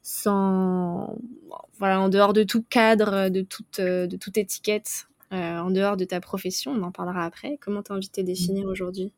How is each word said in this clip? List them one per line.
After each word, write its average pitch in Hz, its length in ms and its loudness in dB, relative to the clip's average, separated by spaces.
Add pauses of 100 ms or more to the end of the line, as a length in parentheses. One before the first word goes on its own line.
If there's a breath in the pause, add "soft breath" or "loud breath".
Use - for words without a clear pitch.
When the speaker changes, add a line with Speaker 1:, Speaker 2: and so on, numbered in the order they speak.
Speaker 1:
sans, 190 1120 0 (600)
voilà, 190 200 2
en 190 100 4
dehors 202 240 6
de 214 100 6
tout 226 260 2
cadre, 208 600 4
de 190 120 0
toute, - 380 -10
euh, 180 260 0
de 180 100 -6
toute 190 220 -6
étiquette, - 680 -4 (240)
euh, 170 260 -4
en 180 140 -2
dehors 196 260 2
de 185 80 0
ta 180 160 -4
profession, 190 500 -6
on 220 120 -2
en 180 80 -6
parlera 180 340 -4
après. 190 360 -8
Comment 202 200 -4
t'as 202 140 -10
envie 190 120 -6
de - 40 -18
te 196 100 -6
définir 185 440 -2
Speaker 2:
Mhm. 190 60 -4
Speaker 1:
aujourd'hui ? 185 460 -6